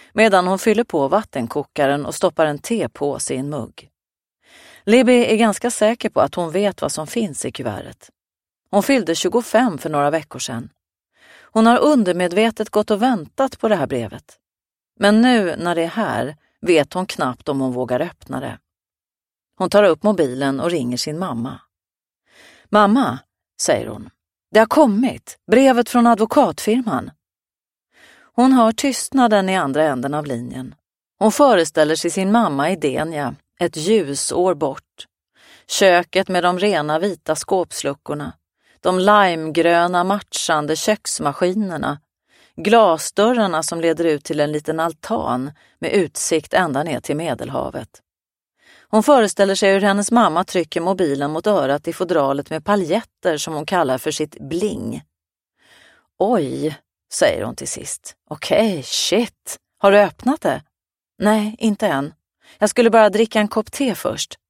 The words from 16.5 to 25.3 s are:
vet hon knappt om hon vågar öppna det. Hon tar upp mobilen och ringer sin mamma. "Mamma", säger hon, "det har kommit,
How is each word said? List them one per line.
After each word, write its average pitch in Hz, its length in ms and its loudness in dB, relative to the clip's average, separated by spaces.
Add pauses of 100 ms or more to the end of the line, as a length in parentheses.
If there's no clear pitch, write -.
vet 160 320 2
hon 185 120 -4
knappt 131 440 -6
om 139 100 -2
hon 131 140 -2
vågar 123 260 -2
öppna 139 400 -8
det. 127 200 -12 (1000)
Hon 185 120 -2
tar 208 140 4
upp 165 200 2
mobilen 139 560 0
och 170 120 -2
ringer 123 260 -4
sin 151 220 -6
mamma. 127 420 -8 (1080)
"Mamma", 208 500 2 (420)
säger 113 260 0
hon, 113 220 -14 (420)
"det 202 80 6
har 226 60 6
kommit, 233 720 0 (120)